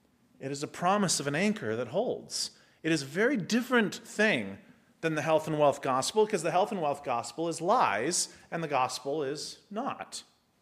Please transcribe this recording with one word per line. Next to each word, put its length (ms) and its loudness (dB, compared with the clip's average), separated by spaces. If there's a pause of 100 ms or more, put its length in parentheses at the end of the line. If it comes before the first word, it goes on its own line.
(400)
It 100 -6
is 120 -6
a 60 -6
promise 520 2
of 60 -6
an 80 0
anchor 420 0
that 120 -4
holds. 640 -4 (320)
It 100 0
is 100 0
a 40 -10
very 300 0
different 580 2
thing 640 0 (420)
than 140 0
the 80 0
health 240 2
and 120 -2
wealth 220 6
gospel, 460 2
'cause 160 -2
the 80 0
health 220 2
and 100 -4
wealth 220 -2
gospel 440 -4
is 120 -6
lies, 680 2 (220)
and 120 -4
the 60 -4
gospel 540 0
is 360 -6 (120)
not. 540 -8 (380)